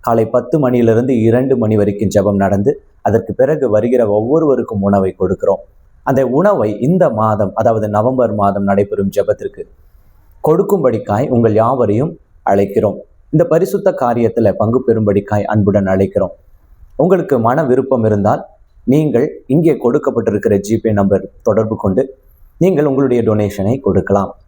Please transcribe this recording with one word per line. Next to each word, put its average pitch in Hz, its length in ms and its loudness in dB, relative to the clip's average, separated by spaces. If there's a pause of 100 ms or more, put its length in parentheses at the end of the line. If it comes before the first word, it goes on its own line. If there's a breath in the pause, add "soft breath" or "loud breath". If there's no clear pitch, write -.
காலை 117 200 0 (100)
பத்து 123 280 -2
மணியிலிருந்து 123 500 2 (140)
இரண்டு 131 340 2
மணி 107 180 0
வரைக்கும் 101 360 -2
ஜெபம் 101 280 2
நடந்து, 101 280 0 (360)
அதற்கு 107 320 0
பிறகு 135 260 0 (100)
வருகிற 120 260 2 (160)
ஒவ்வொருவருக்கும் 120 720 0
உணவை 98 240 0 (100)
கொடுக்கிறோம். 95 400 -2 (480)
அந்த 135 120 2 (180)
உணவை 170 300 2 (180)
இந்த 180 160 2 (160)
மாதம், 107 400 0
அதாவது 113 280 0 (100)
நவம்பர் 120 440 0
மாதம் 101 280 0
நடைபெறும் 98 480 0
ஜெபத்திற்கு 101 460 -4 (840)
கொடுக்கும்படிக்காய் 147 760 0 (100)
உங்கள் 113 260 2
யாவரையும் 123 500 0 (400)
அழைக்கிறோம். 101 460 0 (360)
இந்த 160 100 4 (100)
பரிசுத்த 185 380 0 (100)
காரியத்துல 117 580 0
பங்கு 113 280 0
பெறும்படிக்காய் 104 680 0
அன்புடன் 98 400 2
அழைக்கிறோம். 95 420 -2 (680)
உங்களுக்கு 180 320 2 (120)
மன 147 240 0
விருப்பம் 123 380 0
இருந்தால், 104 320 0 (520)
நீங்கள் 147 340 2 (280)
இங்கே 160 180 4 (100)
கொடுக்கப்பட்டிருக்கிற 113 720 0 (120)
ஜி 113 160 0
பே 110 160 0
நம்பர் 98 240 2 (240)
தொடர்பு 110 360 0
கொண்டு 101 200 0 (600)
நீங்கள் 151 260 2
உங்களுடைய 131 380 0
டொனேஷனை 104 460 -2 (140)
கொடுக்கலாம். 101 440 0 (160)